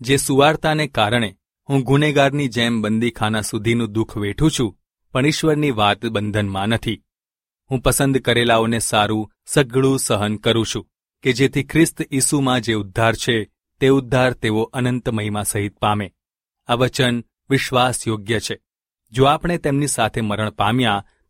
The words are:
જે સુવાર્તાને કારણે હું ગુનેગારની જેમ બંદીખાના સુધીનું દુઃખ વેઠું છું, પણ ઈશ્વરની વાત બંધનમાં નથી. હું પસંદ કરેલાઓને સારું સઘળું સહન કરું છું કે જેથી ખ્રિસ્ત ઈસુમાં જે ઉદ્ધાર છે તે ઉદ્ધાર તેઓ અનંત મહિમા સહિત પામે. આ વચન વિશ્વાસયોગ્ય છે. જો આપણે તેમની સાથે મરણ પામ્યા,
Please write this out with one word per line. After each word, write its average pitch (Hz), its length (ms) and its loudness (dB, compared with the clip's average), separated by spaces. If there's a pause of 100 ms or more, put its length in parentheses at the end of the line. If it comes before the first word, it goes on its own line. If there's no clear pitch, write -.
જે 131 180 2
સુવાર્તાને 151 680 2
કારણે 110 420 0 (380)
હું 139 140 2
ગુનેગારની 139 640 2
જેમ 117 320 0
બંદીખાના 110 640 -2
સુધીનું 113 500 -2
દુઃખ 110 240 -4
વેઠું 104 340 0
છું, 117 260 -4 (380)
પણ 131 120 2
ઈશ્વરની 151 500 0
વાત 104 300 2
બંધનમાં 104 640 -2
નથી. 113 320 -4 (680)
હું 131 100 -2
પસંદ 135 380 0
કરેલાઓને 117 640 2
સારું 107 480 -2 (160)
સઘળું 135 540 2
સહન 107 380 -2
કરું 113 300 0
છું - 220 -8 (360)
કે 131 80 2
જેથી 135 320 0
ખ્રિસ્ત 160 400 2
ઈસુમાં 131 600 0
જે 113 100 -2
ઉદ્ધાર 107 420 0
છે 120 200 -2 (440)
તે 135 80 2
ઉદ્ધાર 127 460 2
તેઓ 110 280 -2 (100)
અનંત 123 360 -2
મહિમા 104 360 -4
સહિત 101 320 -4
પામે. 104 300 0 (640)
આ 120 80 0
વચન 123 400 0 (300)
વિશ્વાસયોગ્ય 113 920 -2
છે. - 160 -8 (560)
જો 127 120 2
આપણે 160 340 0
તેમની 143 360 -2
સાથે 117 260 -2
મરણ 104 320 -2
પામ્યા, 107 520 0 (260)